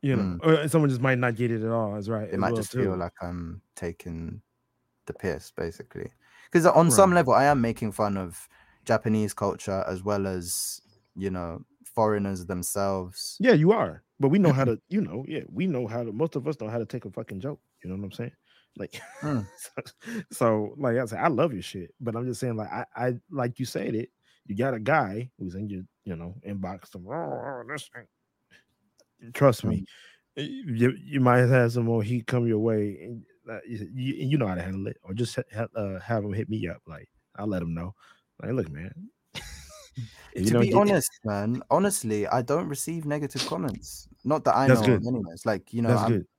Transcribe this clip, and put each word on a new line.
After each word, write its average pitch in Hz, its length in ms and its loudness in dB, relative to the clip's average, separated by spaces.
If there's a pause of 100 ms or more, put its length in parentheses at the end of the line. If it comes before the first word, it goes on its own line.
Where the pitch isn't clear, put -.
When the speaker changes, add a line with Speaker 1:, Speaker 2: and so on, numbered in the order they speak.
Speaker 1:
You 135 160 2
know, 98 100 2
Speaker 2:
Mm. 87 140 -4
Speaker 1:
or 160 280 4
someone 151 200 6
just 127 120 0
might 131 180 4
not 120 160 2
get 117 160 0
it 113 120 -2
at 113 80 0
all, 110 260 0
is 101 120 -6
right, 107 220 -2
Speaker 2:
They 95 60 -2
Speaker 1:
as - 0 -
Speaker 2:
might 95 180 2
Speaker 1:
well, 90 80 0
Speaker 2:
just - 100 -8
feel 98 220 2
Speaker 1:
too. - 20 -4
Speaker 2:
like 87 240 -4
I'm 87 400 -8 (140)
taking 85 680 -8 (680)
the - 60 -8
piss, - 380 -6
basically. - 600 -10 (400)
'Cause 165 160 6
on 165 240 8
some 190 200 8
Speaker 1:
Right. - 20 4
Speaker 2:
level, 143 200 6
I 123 120 6
am 143 160 4
making 113 320 -2
fun 104 240 0
of 90 320 -8 (360)
Japanese 110 480 2
culture 98 540 -2
as 92 160 -6
well 98 240 0
as, 90 540 -6 (340)
you 95 160 -4
know, 85 340 -8 (200)
foreigners 107 600 0
themselves. 95 920 -4
Speaker 1:
Yeah, 247 140 6
you 160 180 6
are. 98 320 -2 (160)
But 139 100 4
we 185 100 4
know 170 120 6
how 135 140 2
Speaker 2:
<laughs> - 0 -
Speaker 1:
to, 117 140 0 (100)
you 202 120 0
know, 107 260 -6
yeah, 151 200 -6
we 135 200 -4
know 127 200 -2
how 117 160 -4
to, 117 80 -6
most 151 240 -2
of 131 120 -4
us 151 120 -6
know 107 100 -8
how 117 100 -2
to 110 60 -2
take 123 200 -10
a 98 60 -10
fucking 107 280 -10
joke. 143 220 -8 (220)
You 90 60 -10
know 92 60 -6
what 101 100 -8
I'm 92 60 -10
saying? 120 200 -10 (440)
Like, - 180 -10
<laughs> - 300 -16
Speaker 2:
Mm. 131 240 -2 (100)
Speaker 1:
so, - 140 -16 (600)
so, 107 460 0
like 123 200 0
I 127 80 0
said, 98 140 -8
I 135 80 2
love 160 260 2
your 92 80 -8
shit, 90 380 -12
but 120 160 -6
I'm 120 100 -4
just 123 140 -6
saying, 120 160 -4
like, 107 160 -6
I, 120 140 -6 (100)
I, 123 180 -2 (160)
like 123 300 -4
you 131 60 -4
said - 300 -6
it, 117 140 -4 (360)
you 101 100 -8
got 127 180 0
a 113 60 -4
guy 120 580 0
who's 92 180 -8
in 104 140 -6
your, 92 140 -8 (220)
you 90 100 -6
know, 85 200 -10 (120)
inbox, 95 440 -8
some, 90 160 -14
"Oh, 110 60 -10
oh, 131 540 -6
this 147 300 -10
ain't." 113 100 -20 (1300)
Trust 131 320 4
me, - 100 2
Speaker 2:
Mm. 95 120 -6 (500)
Speaker 1:
y-, 143 60 -4
you, 135 500 0 (100)
you 139 180 0
might 123 260 6
have 123 260 6
some 120 120 0
more 113 180 2
heat 117 240 -2
come 120 200 0
your 107 120 2
way, 104 440 0
and, 113 220 -14 (240)
uh, 110 180 -10
you, 107 260 -10
you, 131 200 -4 (180)
you 151 80 2
know 113 80 2
how 92 80 0
to 87 80 -4
handle 95 240 -4
it, 107 160 -8
or 95 100 -10
just 117 240 -2
ha-, 123 60 -4 (100)
ha-, 110 140 -4 (120)
uh, 98 220 -4
have 110 220 -2
him 101 100 -4
hit 107 160 -4
me 104 180 -2
up. 85 200 -8
Like, - 220 -16 (280)
I'll 101 100 -6
let 92 160 -2
him 82 120 -4
know. 87 200 -8 (460)
Like, 110 120 -4
"Look, 156 180 -2
man." 143 220 -12 (400)
<laughs> - 1000 -16
You 92 100 -2
Speaker 2:
To 113 80 4
Speaker 1:
know, 120 80 6
Speaker 2:
be 117 120 6
Speaker 1:
you - 20 6
Speaker 2:
honest, 196 360 6 (140)
man, 107 440 -2
honestly, 131 580 2
I 127 140 2
don't 156 280 -2
receive 160 360 -6
negative 147 400 -4
comments. - 640 -6 (160)
Not 147 220 0
that 131 100 4
I 131 120 4
Speaker 1:
That's 123 140 8
Speaker 2:
know - 20 2
Speaker 1:
good. 113 180 6
Speaker 2:
of 110 60 -4
anyways. 101 380 -4
Like, 104 280 -2
you 117 80 0
know, 117 140 4
Speaker 1:
That's 95 80 2
Speaker 2:
I'm, 113 100 2
Speaker 1:
good. 92 140 0 (120)